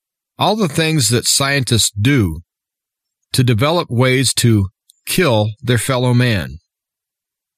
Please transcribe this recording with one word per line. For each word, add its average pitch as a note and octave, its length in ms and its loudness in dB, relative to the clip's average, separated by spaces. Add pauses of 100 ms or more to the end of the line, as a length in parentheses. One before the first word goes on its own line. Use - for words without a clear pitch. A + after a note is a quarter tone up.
(360)
all F#3 200 0
the G3+ 120 0
things D#3+ 400 0
that A#2+ 160 -2
scientists C3+ 640 0
do G2+ 500 0 (920)
to C3 100 2
develop C3+ 460 0
ways B2+ 460 0
to G#2+ 340 2 (380)
kill A2 440 0 (100)
their B2 180 0
fellow B2+ 340 -2
man G#2 460 0 (1000)